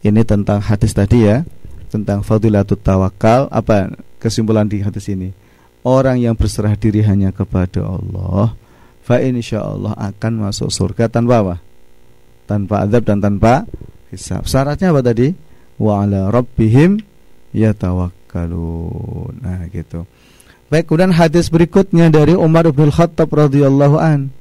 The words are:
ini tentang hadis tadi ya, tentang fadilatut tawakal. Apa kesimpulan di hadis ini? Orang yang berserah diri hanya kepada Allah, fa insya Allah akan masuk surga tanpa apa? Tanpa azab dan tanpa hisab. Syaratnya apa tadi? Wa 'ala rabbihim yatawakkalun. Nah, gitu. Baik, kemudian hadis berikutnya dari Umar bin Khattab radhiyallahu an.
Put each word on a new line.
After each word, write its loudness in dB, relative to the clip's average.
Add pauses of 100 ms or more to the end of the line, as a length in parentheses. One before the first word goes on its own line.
ini 2
tentang 0
hadis 0
tadi 2
ya, 2 (420)
tentang -4
fadilatut 0
tawakal. 2
Apa -2 (240)
kesimpulan 0
di -4
hadis -6
ini? -6 (560)
Orang 2
yang 0
berserah -2
diri 0
hanya 2
kepada -4
Allah, -4 (480)
fa 0
insya -4
Allah -6
akan -6
masuk -6
surga -2
tanpa 2
apa? -2 (880)
Tanpa -2
azab 0
dan 0
tanpa 2 (460)
hisab. -8
Syaratnya 0
apa 4
tadi? 0 (320)
Wa 0
'ala 0
rabbihim 2 (560)
yatawakkalun. -4
Nah, -8
gitu. -10 (640)
Baik, -2
kemudian 2
hadis 2
berikutnya 4
dari 4
Umar 4
bin 4
Khattab 0
radhiyallahu 4
an. 0